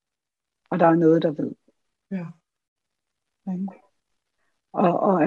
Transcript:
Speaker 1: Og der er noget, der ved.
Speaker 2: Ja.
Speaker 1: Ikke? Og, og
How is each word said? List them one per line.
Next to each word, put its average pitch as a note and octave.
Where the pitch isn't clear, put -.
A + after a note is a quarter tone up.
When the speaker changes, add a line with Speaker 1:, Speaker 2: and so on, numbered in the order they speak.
Speaker 1:
Og F#3
der F3
er E3
noget, E3
der E3
ved. -
Speaker 2:
Ja. F3+
Speaker 1:
Ikke? F#3+
Og, E3+
og F3+